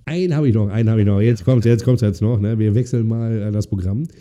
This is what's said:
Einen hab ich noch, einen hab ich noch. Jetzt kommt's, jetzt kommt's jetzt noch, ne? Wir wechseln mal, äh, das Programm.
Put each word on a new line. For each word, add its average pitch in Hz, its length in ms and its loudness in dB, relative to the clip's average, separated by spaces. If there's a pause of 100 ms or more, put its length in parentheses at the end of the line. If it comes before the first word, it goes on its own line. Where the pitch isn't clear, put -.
Einen 170 300 -2
hab 156 100 0
ich 117 80 4
noch, 107 160 2
einen 110 200 0
hab 113 80 2
ich 104 80 4
noch. 101 160 2
Jetzt 117 240 0
kommt's, 123 200 2
jetzt 117 180 2
kommt's 127 180 2
jetzt 104 200 0
noch, 107 180 0
ne? 107 200 -2
Wir 107 160 2
wechseln 123 320 -2
mal, 113 340 -2
äh, 107 100 -4
das 104 160 -2
Programm. 101 400 -4 (140)